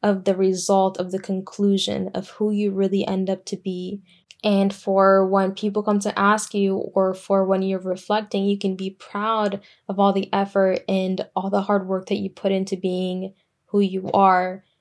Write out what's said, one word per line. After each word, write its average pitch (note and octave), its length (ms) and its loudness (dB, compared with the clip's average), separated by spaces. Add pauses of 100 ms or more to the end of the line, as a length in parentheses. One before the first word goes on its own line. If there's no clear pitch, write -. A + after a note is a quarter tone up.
of G3 200 0
the G3 120 2
result, F#3+ 640 2
of F3+ 120 -6
the F#3+ 80 -4
conclusion G3 960 -2
of F#3+ 180 -8
who G#3+ 200 -2
you G#3 200 0
really G3 360 0
end F#3+ 220 -2
up F#3 160 -4
to G3 120 -6
be? F#3 440 -8 (420)
And G3 280 2
for F#3+ 540 4
when G3 280 2
people G#3 280 -2
come G#3 200 0
to G#3 160 -4
ask G#3 360 2
you, G3 220 0
or F#3+ 400 -2
for F#3+ 280 0
when F#3+ 200 0
you're F#3+ 160 -2
reflecting, G3 680 -4
you G3+ 140 0
can F#3+ 160 -2
be F#3+ 160 -6
proud G#3 680 -4 (280)
of G3 100 -4
all G3 140 4
the G3 180 -2
effort G3 560 2
and F#3+ 480 -2
all F#3+ 140 -4
the G3 140 0
hard G3 240 0
work F#3+ 200 -4
that G#3 120 -2
you G3 100 -6
put - 220 -4
into F#3+ 260 -2
being F#3 560 -4 (340)
who G3+ 120 0
you F#3+ 340 -2
are, F#3 500 4 (180)